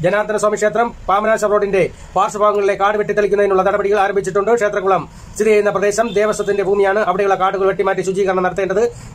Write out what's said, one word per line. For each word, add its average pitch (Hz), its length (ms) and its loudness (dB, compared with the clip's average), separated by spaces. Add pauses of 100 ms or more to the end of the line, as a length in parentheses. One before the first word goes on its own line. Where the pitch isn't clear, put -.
ജനാർദ്ദന 208 360 0
സ്വാമി 208 200 0
ക്ഷേത്രം, 220 360 0 (160)
പാമനാശ 214 360 2
റോഡിന്റെ 202 460 2 (260)
പാർശ്വഭാഗങ്ങളിലെ 202 580 2
കാട് 202 240 0
വെട്ടിത്തെളിക്കുന്നതിനുള്ള 202 640 0
നടപടികൾ 196 380 0
ആരംഭിച്ചിട്ടുണ്ട്. 196 540 0
ക്ഷേത്രകുളം 196 540 0 (260)
സ്ഥിതി 214 160 0
ചെയ്യുന്ന 208 200 4
പ്രദേശം 202 420 0
ദേവസ്വത്തിന്റെ 202 500 0
ഭൂമിയാണ്. 196 360 2
അവിടെയുള്ള 196 360 0
കാടുകൾ 190 320 0
വെട്ടിമാറ്റി 190 360 0
ശുചീകരണം 185 400 -2
നടത്തേണ്ടത് 190 500 -2 (220)